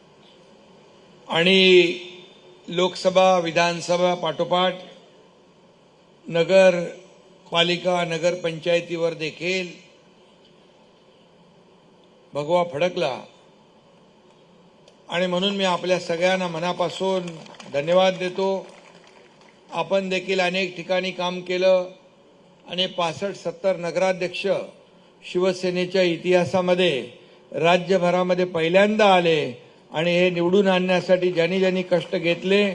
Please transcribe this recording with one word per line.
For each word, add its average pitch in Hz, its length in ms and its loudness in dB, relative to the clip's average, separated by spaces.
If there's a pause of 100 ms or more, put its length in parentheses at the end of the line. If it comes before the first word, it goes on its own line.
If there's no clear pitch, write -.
(1300)
आणि 180 640 6 (720)
लोकसभा, 185 720 2
विधानसभा 170 760 0
पाठोपाठ 175 600 -2 (1500)
नगरपालिका, 175 1800 0
नगरपंचायतीवर 170 1080 -2
देखील 165 540 -6 (2750)
भगवा 156 300 -2
फडकला 165 580 -4 (1900)
आणि 180 180 -2
म्हणून 185 280 -2
मी 196 80 -2
आपल्या 180 360 0
सगळ्यांना 180 480 -2
मनापासून 175 840 -4 (440)
धन्यवाद 175 440 2
देतो. 185 500 -4 (1040)
आपण 185 380 -2
देखील 185 300 -2
अनेक 180 360 -2
ठिकाणी 185 360 -4
काम 180 300 -6
केलं 180 480 0 (800)
आणि 185 180 -4
पासष्ट 180 500 -4
सत्तर 180 400 -4
नगराध्यक्ष 180 720 -4 (840)
शिवसेनेच्या 180 680 0
इतिहासामध्ये 180 1080 0 (440)
राज्यभरामध्ये 180 920 2
पहिल्यांदा 196 720 4
आले 156 460 0 (300)
आणि 165 280 -2
हे 180 100 4
निवडून 175 380 2
आणण्यासाठी 180 640 2
ज्यांनी 170 280 0
ज्यांनी 185 240 0
कष्ट 180 320 -2
घेतले 185 600 0